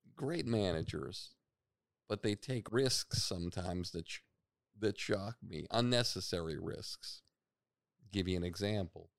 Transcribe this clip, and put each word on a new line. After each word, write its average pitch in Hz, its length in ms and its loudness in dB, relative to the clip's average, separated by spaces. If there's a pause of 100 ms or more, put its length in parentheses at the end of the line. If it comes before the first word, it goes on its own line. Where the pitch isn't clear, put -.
(160)
great 160 300 -2
managers, 92 880 0 (720)
but 104 140 -2
they 104 140 2
take 123 360 -4
risks 127 520 2
sometimes 90 640 -2
that 82 180 -6
sh-, - 120 -8 (580)
that 104 220 2
shock 104 420 0
me, 76 300 -6
unnecessary 92 880 2
risks. - 640 -8 (880)
Give 92 160 2
you 90 100 2
an 87 60 0
example. 92 760 -2